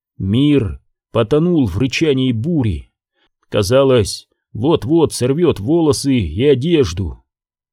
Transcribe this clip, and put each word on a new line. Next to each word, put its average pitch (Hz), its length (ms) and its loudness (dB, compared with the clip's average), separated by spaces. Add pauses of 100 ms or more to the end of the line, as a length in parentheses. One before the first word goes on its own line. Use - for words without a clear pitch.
(180)
Мир 113 640 0 (300)
потонул 147 540 0
в 90 120 -4
рычании 131 540 0
бури. 113 580 -4 (580)
Казалось, 120 800 2 (240)
вот-вот 147 600 0
сорвёт 139 480 0
волосы 139 580 0
и 92 240 -4
одежду. 123 800 0 (500)